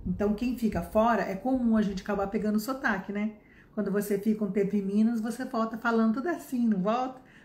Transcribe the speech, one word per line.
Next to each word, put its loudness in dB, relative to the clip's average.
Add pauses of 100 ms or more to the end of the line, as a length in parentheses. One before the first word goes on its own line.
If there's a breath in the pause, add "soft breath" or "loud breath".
Então, 0
quem -2
fica 0
fora, 2
é -4
comum 2
a 4
gente -2
acabar -2
pegando 0
sotaque, -4
né? -2 (400 loud breath)
Quando -2
você 0
fica 0
um -2
tempo 2
em 2
Minas, 2
você -6
volta -4
falando 2
tudo -2
assim, 0
não 4
volta? -2 (240 loud breath)